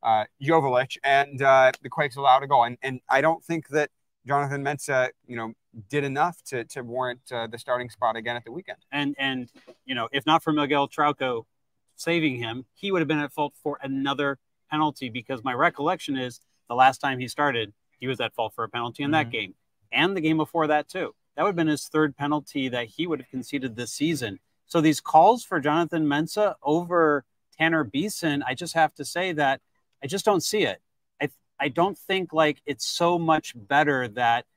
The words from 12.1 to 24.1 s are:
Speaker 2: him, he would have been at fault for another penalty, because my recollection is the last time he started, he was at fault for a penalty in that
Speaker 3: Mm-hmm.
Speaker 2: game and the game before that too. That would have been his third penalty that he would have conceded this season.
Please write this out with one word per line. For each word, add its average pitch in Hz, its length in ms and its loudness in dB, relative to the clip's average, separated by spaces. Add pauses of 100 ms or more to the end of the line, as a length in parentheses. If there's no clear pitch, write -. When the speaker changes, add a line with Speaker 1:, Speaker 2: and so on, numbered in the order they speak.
Speaker 2:
him, 120 380 -6
he 202 180 -6
would 180 80 2
have 151 80 -2
been 151 120 2
at 143 120 -6
fault 147 300 -4
for 143 200 -6
another 139 560 -2 (320)
penalty, 151 380 -2
because 123 340 -8
my 127 120 -6
recollection 156 640 0
is 127 240 -8 (280)
the 120 60 -6
last 131 240 6
time 135 200 -4
he 123 100 -8
started, 117 440 0 (260)
he 123 80 -8
was 127 140 -4
at 117 140 -4
fault 123 200 -4
for 117 100 -6
a 110 40 -8
penalty 120 340 -6
in 143 100 -2
that 156 140 2
Speaker 3:
Mm-hmm. 120 60 -12
Speaker 2:
game 104 220 -8 (360)
and 165 240 2
the 190 60 -4
game 156 160 2
before 156 300 0
that 151 220 0
too. 175 260 -8 (200)
That 143 100 -2
would 202 60 2
have 180 60 -4
been 165 100 0
his 151 200 -2
third 156 280 0
penalty 143 540 -4
that 120 200 -6
he 160 180 -6
would 151 140 -4
have - 100 -20
conceded 127 440 -8
this 120 180 -8
season. 123 460 -2 (280)